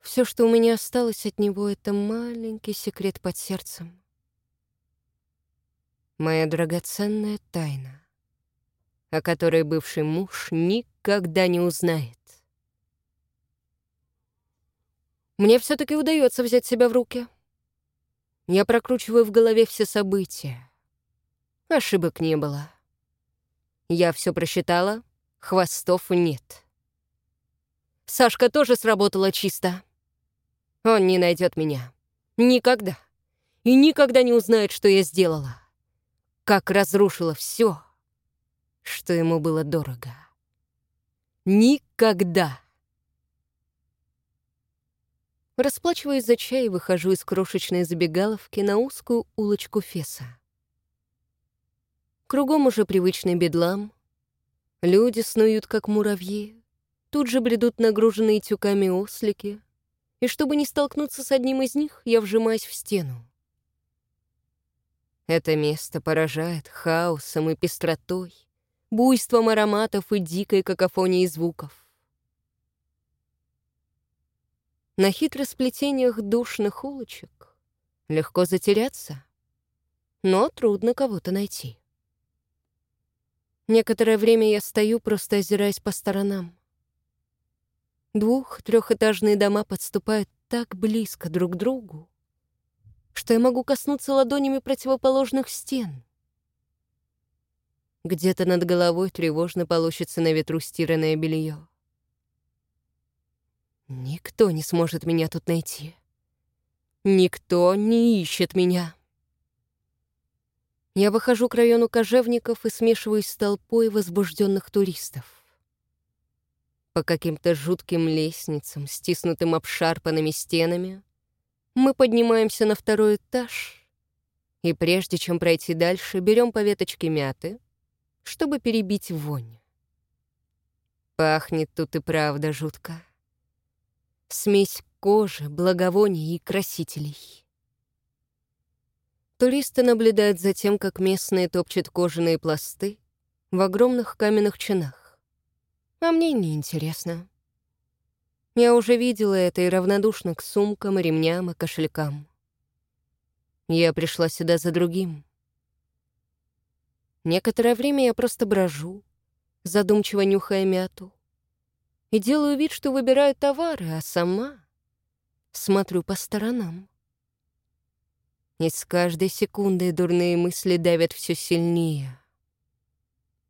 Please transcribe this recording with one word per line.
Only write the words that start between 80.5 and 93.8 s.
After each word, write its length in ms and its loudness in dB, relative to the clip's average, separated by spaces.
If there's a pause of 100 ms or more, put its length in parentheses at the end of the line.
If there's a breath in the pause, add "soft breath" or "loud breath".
трудно 440 0
кого-то 380 -4
найти. 480 -8 (1900)
Некоторое 520 2
время 300 4
я 120 2
стою, 400 0
просто 380 -2
озираясь 420 0
по 100 -6
сторонам. 680 -4 (1600)
Двух-, 460 -2
трёхэтажные 760 2
дома 280 2
подступают 640 -4 (200)
так 280 -6
близко 540 -4
друг 240 -2
к 20 -8
другу, 540 -6 (1040)
что 180 -4
я 80 4
могу 240 2
коснуться 480 -2